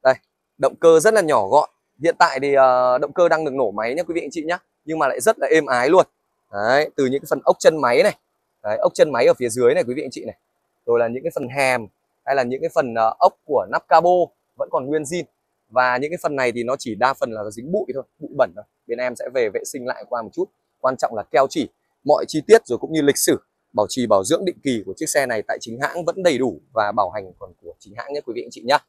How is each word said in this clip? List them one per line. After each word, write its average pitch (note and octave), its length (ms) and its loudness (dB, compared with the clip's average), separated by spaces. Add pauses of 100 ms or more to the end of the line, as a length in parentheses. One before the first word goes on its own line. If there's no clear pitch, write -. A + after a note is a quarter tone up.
Đây, C3 120 4 (440)
động C3 220 0
cơ E3 200 8
rất G#3+ 140 4
là G#3+ 60 4
nhỏ C3 280 2
gọn. C#3 220 4 (320)
Hiện E3 160 2
tại C#3+ 240 4
thì, C#3+ 120 2
ờ, B2+ 440 4
động C#3+ 140 -4
cơ F3 160 2
đang D#3+ 160 2
được D3 100 -2
nổ B2+ 160 0
máy A2 240 -4
nhé F3 80 -4
quý E3+ 120 -8
vị E3+ 60 -2
anh C#3+ 120 -10
chị D#3+ 120 -8
nhé. E3+ 140 -4 (260)
Nhưng D#3+ 140 -6
mà D3 100 2
lại B2+ 120 -4
rất A3 180 2
là - 120 -2
êm D#3 160 4
ái B2+ 220 2
luôn. E3+ 180 6 (460)
Đấy, B2 440 0
từ C#3 100 0
những C3+ 140 -2
cái - 100 -20
phần C#3+ 140 -2
ốc F3+ 140 4
chân D#3+ 180 4
máy C3+ 260 2
này. G3+ 140 2 (460)
Đấy, G#2+ 160 -4
ốc - 160 0
chân D#3 180 2
máy B2+ 140 2
ở B2+ 80 4
phía B2 140 -4
dưới A#2+ 260 2
này F3 120 0
quý B2 80 -6
vị C#3+ 80 -6
anh C3+ 80 -10
chị - 140 -14
này. G#2+ 120 -12 (500)
Rồi A#2 120 2
là A#2 100 2
những B2+ 140 -6
cái D3+ 120 -4
phần C3 140 -6
hàm B2+ 380 -2 (380)
hay C3+ 100 -2
là C#3 80 0
những B2+ 180 -4
cái D#3+ 140 -4
phần, C3 200 -2
ờ, A2+ 240 0
ốc F#3+ 140 6 (120)
của A#2+ 260 0
nắp D3+ 180 -6
cabo E3+ 220 4 (460)
vẫn C3+ 160 -8
còn C#3 140 -2
nguyên D3+ 160 -2
zin. D#3 220 -6 (440)
Và B2 280 0
những C#3+ 140 -4
cái E3+ 120 -8
phần D3+ 140 -4
này B2+ 160 -2
thì A#2+ 100 -6
nó B2 160 -4
chỉ A2+ 160 -8
đa B2 200 0
phần B2+ 180 -6
là G#2+ 180 -10
dính A#2+ 220 -10
bụi G#3 220 -2
thôi, C3+ 80 -8 (160)
bụi D3+ 180 -14
bẩn A#2 200 0
thôi. - 80 -18 (220)
Bên A#2 120 -6
em B2 180 -4
sẽ - 180 -10
về A#2+ 200 0
vệ A#2 100 -12
sinh B2 220 -10
lại - 220 -8
qua A#2 140 -6
một G#2 100 -12
chút. F3+ 120 -4 (360)
Quan C3 160 -2
trọng - 180 -4
là G#2 80 -6
keo C#3 280 -12
chỉ, D3+ 180 -6 (360)
mọi D3 240 0
chi D3+ 180 -6
tiết A3 200 6
rồi A#2 120 -4
cũng D3 140 -8
như D#3 100 0
lịch C#3+ 160 2
sử C#3+ 220 2 (320)
bảo G#2 160 -2
trì B2 180 -4
bảo G2+ 180 2
dưỡng E3 200 -2
định F3+ 200 -6
kỳ A#2+ 220 -2
của F#2 100 -10
chiếc D#3 120 -8
xe C#3 180 0
này A2+ 160 -4
tại - 180 -6
chính A#2 200 -12
hãng E3 240 -4
vẫn F3 180 -4
đầy D#3+ 160 2
đủ A#2 220 -2 (120)
và G#2 200 -2
bảo G2+ 180 0
hành F#2+ 280 -12
còn F#2 140 -20 (100)
của E2+ 160 -18
chính G2 180 -20
hãng - 160 -12
nhé D3 140 -6
quý A#2+ 100 -10
vị A#2+ 60 -8
anh A#2 80 -14
chị - 140 -18
nhá. C3 140 2 (100)